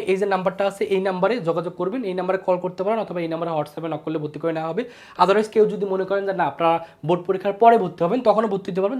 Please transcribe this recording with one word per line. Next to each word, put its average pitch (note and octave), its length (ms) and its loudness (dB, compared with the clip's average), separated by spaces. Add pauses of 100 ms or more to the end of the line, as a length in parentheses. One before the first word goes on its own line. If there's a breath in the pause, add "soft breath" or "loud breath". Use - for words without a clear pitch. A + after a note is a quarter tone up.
(120)
এই F#3+ 100 2
যে G#3 120 0
নাম্বারটা F#3 360 0
আছে F#3+ 140 -4 (120)
এই F#3+ 120 2
নাম্বারে F#3+ 260 2 (160)
যোগাযোগ E3+ 320 -2
করবেন, G3 280 -2
এই F3+ 100 -4
নাম্বারে F#3 280 0
কল F3+ 180 4
করতে F3+ 200 -6
পারেন A3 200 0
অথবা F3 200 -6
এই E3 80 -4
নাম্বারে E3+ 240 -4
WhatsApp-এ D#3 360 -6
নক D3+ 120 -6
করলে D#3+ 180 -2
ভর্তি D3 200 -8
করে E3 140 -2
নেওয়া D#3+ 140 -4
হবে। G3+ 120 -4 (380 loud breath)
Otherwise G3 320 4
কেউ G#3+ 100 6 (100)
যদি G3+ 200 -4
মনে F#3+ 160 -2
করেন G3 200 -2
যে F#3+ 100 -2
না E3+ 120 0
আপনারা E3 220 2 (340 loud breath)
বোর্ড F3 200 2
পরীক্ষার G3 340 -2
পরে A#3 220 10
ভর্তি E3+ 220 -6
হবেন G#3 220 0
তখনও A3 260 4
ভর্তি F#3+ 180 -4
হতে F#3 120 -2
পারবেন, A#3+ 160 -2